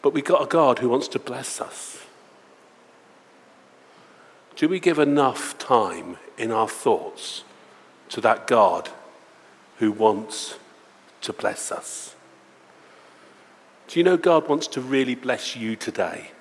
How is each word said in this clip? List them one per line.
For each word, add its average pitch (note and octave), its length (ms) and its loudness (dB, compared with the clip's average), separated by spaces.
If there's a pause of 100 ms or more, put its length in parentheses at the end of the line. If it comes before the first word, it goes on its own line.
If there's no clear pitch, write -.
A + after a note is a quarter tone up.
But C#3+ 120 2
we've C#3+ 100 -2
got D#3+ 180 2
a C#3 60 -6
God C#3+ 320 4
who B2 100 0
wants C3+ 200 0
to - 100 -6
bless C3 420 -10
us. - 380 -14 (2500)
Do D#3 140 0
we F#3 100 -2
give E3+ 200 2
enough C#3+ 580 2
time F2 600 0 (200)
in A2+ 140 -4
our A2 160 0
thoughts - 760 -4 (680)
to A2+ 120 -8
that A2 240 0
God G2 440 4 (880)
who A2 140 2
wants G#2+ 640 0 (640)
to - 120 -8
bless - 380 -6
us? - 440 -12 (1700)
Do - 120 0
you E3+ 40 6
know F3+ 140 6
God E3 300 4
wants D3 200 0
to C3 140 -6
really B2+ 340 0
bless - 400 0
you A2 200 -4
today? F2+ 640 -6